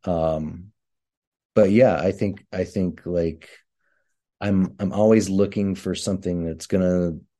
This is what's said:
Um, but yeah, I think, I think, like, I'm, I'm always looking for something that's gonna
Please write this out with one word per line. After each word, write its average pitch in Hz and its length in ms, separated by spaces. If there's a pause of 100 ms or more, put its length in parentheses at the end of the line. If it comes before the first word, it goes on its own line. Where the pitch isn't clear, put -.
Um, 80 600 (880)
but 101 160
yeah, 110 240
I 90 160
think, 101 400
I 95 100
think, 90 420
like, 85 440 (920)
I'm, 98 380
I'm 98 140
always 107 360
looking 98 460
for 92 220
something 90 480
that's 80 220
gonna 90 520 (220)